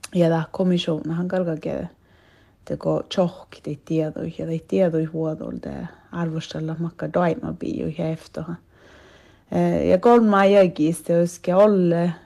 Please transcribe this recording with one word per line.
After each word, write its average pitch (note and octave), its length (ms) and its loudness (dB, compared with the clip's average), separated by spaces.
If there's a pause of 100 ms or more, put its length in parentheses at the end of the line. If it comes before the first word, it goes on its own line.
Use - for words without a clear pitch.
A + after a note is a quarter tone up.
(160)
Ja E3+ 140 4
tää E3 220 0
komissionahan F3 760 -2
kalkake E3+ 600 -4 (800)
teko - 380 -4 (120)
tjohki - 460 -4
teit - 240 -12
tiedoi, D#3+ 520 -4
ja D#3 80 -8
teit E3 220 -6
tiedoi E3 380 0
huodolta D#3+ 640 -8
ja - 180 -10 (240)
arvostella D#3+ 680 -6
makka E3 340 -8
doima - 460 0
piu - 380 -6
ja D#3+ 120 -4
eftoha. D#3+ 460 -10 (960)
Eh, F3 380 0
ja F#3 80 6
kolma G#3+ 480 6
jägistä, F3 680 4
joske F3 420 0
olle, F3+ 580 4 (120)